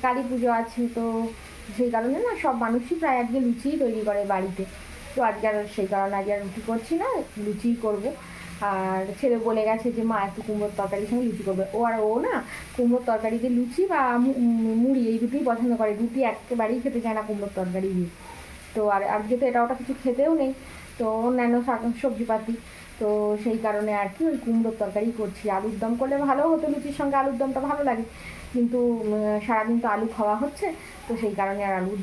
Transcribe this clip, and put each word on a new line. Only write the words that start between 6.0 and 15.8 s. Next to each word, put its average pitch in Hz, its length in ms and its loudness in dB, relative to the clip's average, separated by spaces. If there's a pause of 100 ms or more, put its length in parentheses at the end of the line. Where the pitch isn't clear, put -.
আজকে 196 180 0
আর 202 100 -2
রুটি 196 240 -8
করছি 226 280 -2
না, 392 120 0 (380)
লুচিই 226 300 0
করবো। 214 340 -2 (520)
আর 190 400 0 (180)
ছেলে 240 180 2
বলে 226 320 2
গেছে 220 220 0
যে, 233 120 -2
"মা, 226 140 0 (100)
একটু 196 200 -8
কুমড়োর 208 300 -2
তরকারির 202 300 -2
সঙ্গে 240 180 0
লুচি 202 180 -2
করবে।" 190 300 0
ও 220 100 0
আর 226 160 2
ও 214 200 2
না 480 160 0 (400)
কুমড়োর 240 300 4
তরকারি 226 320 0
দিয়ে 247 200 0
লুচি 247 280 0
বা 269 320 4
মু-, 262 220 4
মু-, 226 360 4
মুড়ি 240 320 4
এই 226 120 2
দুটোই 240 260 0
পছন্দ 233 300 2
করে, 214 180 2